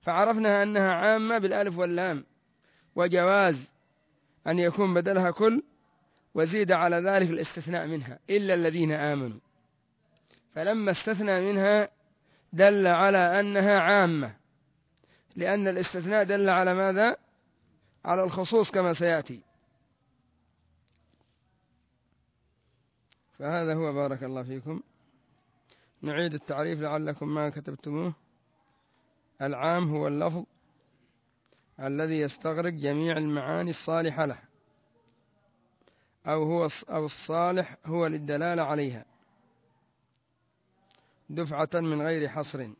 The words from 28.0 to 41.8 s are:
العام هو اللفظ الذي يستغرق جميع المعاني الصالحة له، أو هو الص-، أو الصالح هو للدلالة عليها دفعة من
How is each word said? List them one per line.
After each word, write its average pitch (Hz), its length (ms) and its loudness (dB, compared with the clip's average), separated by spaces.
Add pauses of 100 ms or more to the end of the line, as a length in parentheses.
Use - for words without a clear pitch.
العام 147 480 -2
هو 151 180 -2
اللفظ 160 360 -2 (1400)
الذي 151 400 -2
يستغرق 160 540 -4
جميع 151 440 -2
المعاني 156 520 -4
الصالحة 160 560 -4
له، 131 140 -6 (1900)
أو 156 160 0
هو 165 260 0
الص-، - 200 -14
أو 156 160 -4
الصالح 170 800 -2
هو 165 220 -2
للدلالة 156 560 -2
عليها 139 420 -4 (2250)
دفعة 151 440 -4
من 160 280 -2